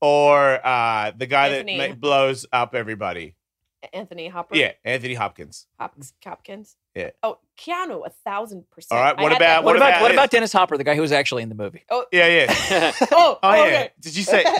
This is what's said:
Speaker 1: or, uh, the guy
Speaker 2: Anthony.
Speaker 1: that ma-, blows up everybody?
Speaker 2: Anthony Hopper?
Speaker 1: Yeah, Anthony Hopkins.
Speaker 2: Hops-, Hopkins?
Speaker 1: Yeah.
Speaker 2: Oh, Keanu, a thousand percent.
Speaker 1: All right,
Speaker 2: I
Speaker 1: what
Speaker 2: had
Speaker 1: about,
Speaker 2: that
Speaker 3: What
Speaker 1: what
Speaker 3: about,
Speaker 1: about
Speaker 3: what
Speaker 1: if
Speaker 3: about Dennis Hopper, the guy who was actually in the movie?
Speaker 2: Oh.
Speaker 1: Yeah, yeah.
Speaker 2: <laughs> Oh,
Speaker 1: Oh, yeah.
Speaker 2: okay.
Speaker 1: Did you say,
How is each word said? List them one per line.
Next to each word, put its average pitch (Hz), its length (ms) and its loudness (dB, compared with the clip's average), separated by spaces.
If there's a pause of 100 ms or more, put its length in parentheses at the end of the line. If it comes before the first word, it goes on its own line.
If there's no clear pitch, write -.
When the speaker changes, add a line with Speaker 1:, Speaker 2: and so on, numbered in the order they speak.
Speaker 1:
or, 147 640 2
uh, 117 500 -2
the 123 120 -8
guy 139 220 0
Speaker 2:
Anthony. 135 280 -6
Speaker 1:
that 139 120 -6
ma-, 131 60 -14
blows 135 580 -2
up 120 220 -4
everybody? 98 600 -10 (580)
Speaker 2:
Anthony 175 360 -16
Hopper? 175 260 -12
Speaker 1:
Yeah, 131 180 -2 (100)
Anthony 123 320 -8
Hopkins. 98 520 -12 (120)
Speaker 2:
Hops-, 135 340 -16 (100)
Hopkins? 196 520 -20 (200)
Speaker 1:
Yeah. - 140 -12 (140)
Speaker 2:
Oh, - 160 -8 (200)
Keanu, 339 460 -10
a - 40 -14 (140)
thousand 202 480 -12
percent. - 260 -6
Speaker 1:
All 123 60 2
right, 147 140 2
Speaker 2:
I - 60 -4
Speaker 1:
what 156 80 2
Speaker 2:
had 156 100 2
Speaker 1:
about, 165 60 4
Speaker 2:
that 160 160 4
Speaker 3:
What - 80 -2
Speaker 1:
what - 60 6
Speaker 3:
about, 269 120 6
Speaker 1:
about 175 140 2
Speaker 3:
what 233 80 4
Speaker 1:
if 233 60 4
Speaker 3:
about 277 140 4
Dennis 226 220 0
Hopper, 180 240 2
the 139 60 -4
guy 147 120 0
who 151 60 0
was 151 100 -2
actually 135 320 -2
in 113 60 -10
the 110 60 -12
movie? 98 340 -12
Speaker 2:
Oh. 247 220 -4
Speaker 1:
Yeah, 175 160 4
yeah. 165 680 2
Speaker 2:
<laughs> - 40 -2 (100)
Oh, 320 320 4
Speaker 1:
Oh, 196 120 4
yeah. 311 80 6
Speaker 2:
okay. 285 260 0 (100)
Speaker 1:
Did 160 160 -16
you 196 80 -4
say, 185 200 2 (160)